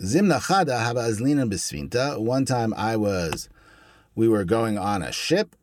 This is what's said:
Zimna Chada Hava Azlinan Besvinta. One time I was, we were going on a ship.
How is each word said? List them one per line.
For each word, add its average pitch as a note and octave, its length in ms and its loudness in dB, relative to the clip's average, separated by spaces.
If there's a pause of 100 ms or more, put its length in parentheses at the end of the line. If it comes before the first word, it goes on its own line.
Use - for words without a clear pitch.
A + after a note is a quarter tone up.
Zimna C#3+ 380 2
Chada D3+ 420 0
Hava A#2 200 -2
Azlinan A#2+ 500 0
Besvinta. G2 680 -4
One B2+ 240 0
time A#2+ 300 0
I A2+ 220 -2
was, F#2+ 520 -2 (680)
we A2+ 100 4
were G#2 180 4
going A2 320 0
on G2 260 0
a C2 100 -6
ship. - 500 0